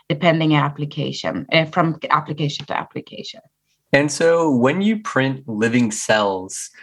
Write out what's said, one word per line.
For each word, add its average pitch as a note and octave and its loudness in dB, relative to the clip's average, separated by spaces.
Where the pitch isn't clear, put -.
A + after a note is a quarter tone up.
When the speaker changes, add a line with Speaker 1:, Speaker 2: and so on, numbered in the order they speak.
Speaker 1:
depending D#3 2
application, C#3+ -2
uh, D#3+ 2
from D#3+ 0
application D3 -2
to - -6
application. - -12
Speaker 2:
And C#3+ 4
so E3 2
when C3+ 2
you G#3+ 0
print C3 -2
living A2+ 2
cells, G2+ -2